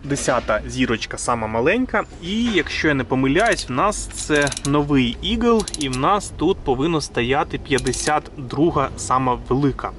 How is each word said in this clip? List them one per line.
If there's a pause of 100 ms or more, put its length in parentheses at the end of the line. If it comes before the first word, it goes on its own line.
десята
зірочка,
сама
маленька, (180)
і,
якщо
я
не
помиляюсь,
в
нас
це (180)
новий
Eagle,
і
в
нас
тут
повинно
стояти
п'ятдесят
друга,
сама (100)
велика.